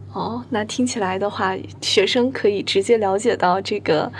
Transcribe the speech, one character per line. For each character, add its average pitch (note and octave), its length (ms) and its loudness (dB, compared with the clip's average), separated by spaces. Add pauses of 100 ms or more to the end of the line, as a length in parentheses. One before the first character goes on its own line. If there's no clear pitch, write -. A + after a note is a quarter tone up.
(140)
哦， G#3+ 360 -6
那 G#3+ 160 -2
听 B3 200 -2
起 B3 140 -4
来 F#3+ 200 0
的 G3+ 100 0
话， F#3+ 260 -2 (240)
学 - 280 2
生 B3+ 240 2
可 A#3 180 0
以 G3+ 140 0
直 G3 180 0
接 A3+ 160 4
了 G3 200 2
解 A3 200 2
到 F#3 240 2
这 G3+ 180 -4
个 D#3 400 0